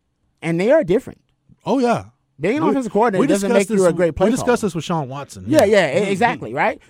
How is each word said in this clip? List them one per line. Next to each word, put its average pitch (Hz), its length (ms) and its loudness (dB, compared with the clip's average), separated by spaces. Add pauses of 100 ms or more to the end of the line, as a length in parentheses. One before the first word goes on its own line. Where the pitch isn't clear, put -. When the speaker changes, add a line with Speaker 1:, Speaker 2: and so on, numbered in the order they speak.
(420)
Speaker 1:
And 165 180 -2
they 208 120 2
are 311 120 4
different. 190 380 -4 (440)
Speaker 2:
Oh, 226 140 0
yeah. 208 280 -2 (300)
Speaker 1:
Being 185 200 -2
an 311 80 -2
Speaker 2:
We, 294 60 2
Speaker 1:
offensive 254 200 -2
coordinator 202 300 0
Speaker 2:
we - 60 0
Speaker 1:
doesn't 196 220 0
Speaker 2:
discussed 196 200 2
Speaker 1:
make 220 80 0
you 190 80 4
Speaker 2:
this, 175 80 4
Speaker 1:
a - 20 -6
great 170 220 0
play 190 80 2
Speaker 2:
we 220 60 4
discussed 247 280 0
Speaker 1:
caller. 214 80 -2
Speaker 2:
this 175 80 -6
with 160 80 -6
Sean 160 240 -4
Watson. 123 400 -14
Speaker 1:
Yeah, 254 160 4
Speaker 2:
Yeah. 196 300 4
Speaker 1:
yeah, 175 140 0
e-, 196 40 -2
exactly, 175 420 -2
right? 175 360 -2